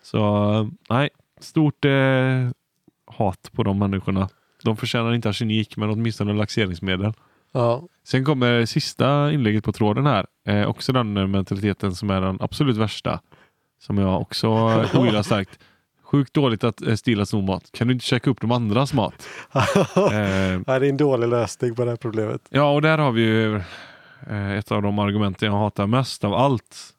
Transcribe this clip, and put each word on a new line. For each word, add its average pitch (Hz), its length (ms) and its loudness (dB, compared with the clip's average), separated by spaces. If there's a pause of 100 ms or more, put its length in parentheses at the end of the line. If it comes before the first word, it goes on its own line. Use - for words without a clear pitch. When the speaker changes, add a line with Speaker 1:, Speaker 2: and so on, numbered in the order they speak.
Speaker 1:
Så, 104 500 2
eh, 107 140 0 (220)
nej. 131 200 0 (300)
Stort, - 460 0
eh, 139 60 4 (1300)
hat 101 340 -2
på 113 120 -2
de 101 160 0
människorna. 98 500 -2 (340)
De 113 140 0
förtjänar 117 360 -2
inte 113 160 0
arsenik, 107 480 -2
men 107 120 -2
åtminstone 107 440 -2
laxeringsmedel. 98 800 -2 (380)
Speaker 2:
Ja. 123 320 0 (240)
Speaker 1:
Sen 131 180 0
kommer 120 400 2
sista 143 680 0
inlägget 107 320 0
på 110 80 -2
tråden 113 340 0
här. 107 200 2 (220)
Eh, 104 220 2
också - 240 -6
den, 107 240 0
eh, 95 100 0
mentaliteten 98 680 -2
som 104 140 -4
är 95 120 0
den 95 200 -2
absolut 120 360 0
värsta. - 420 -4 (600)
Som 101 160 -4
jag 95 240 2
också, - 260 -4
eh, 113 520 2
Speaker 2:
<laughs> - 0 -
Speaker 1:
ogillar 107 240 2
starkt. 101 360 -2 (440)
Sjukt 143 300 0
dåligt 127 300 0
att, 117 180 -4
eh, 113 140 0
stila 104 300 0
stor 104 160 -2
mat. 95 320 -4
Kan 120 140 -2
du 127 60 2
inte 123 120 -4
käka 127 240 0
upp - 120 -2
de 113 100 0
andras 120 420 0
mat? - 340 -2 (240)
Speaker 2:
<laughs> - 20 -20 (580)
Speaker 1:
Eh. 95 560 0
Speaker 2:
Ja, 131 120 2
det 135 80 2
är - 20 4
en 139 80 0
dålig 131 300 2
lösning 117 480 -2
på 123 80 -2
det 120 80 0
här 117 60 -6
problemet. 110 520 -4
Speaker 1:
Ja, 143 240 2
och 147 80 2
där 156 160 2
har 143 140 2
vi 113 100 2
ju, 110 340 2 (720)
eh, 101 240 -6
ett 107 200 -6
av 107 100 0
de 104 180 0
argumenten 101 520 0
jag 101 80 0
hatar 104 280 0
mest 127 360 -2
av 101 100 0
allt. 127 440 0 (220)